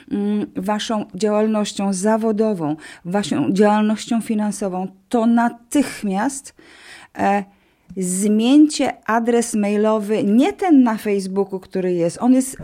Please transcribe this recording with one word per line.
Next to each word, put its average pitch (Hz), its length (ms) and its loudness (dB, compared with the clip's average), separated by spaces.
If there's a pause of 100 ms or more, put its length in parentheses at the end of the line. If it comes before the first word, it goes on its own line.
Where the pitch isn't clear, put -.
(100)
mm, 208 360 -2 (100)
waszą 208 480 -4 (100)
działalnością 208 760 -2
zawodową, 208 840 -2 (280)
waszą 180 480 -2
działalnością 214 680 2
finansową, 202 680 -4 (200)
to 226 180 0
natychmiast, 233 1300 -2 (640)
e, 196 260 0 (520)
zmieńcie 214 960 2 (140)
adres 233 480 0
mailowy, 208 680 0
nie 240 280 4
ten 349 300 4
na 220 140 0
Facebooku, 196 640 -4
który 185 320 -4
jest. 170 280 -2
On 247 120 4
jest 262 320 0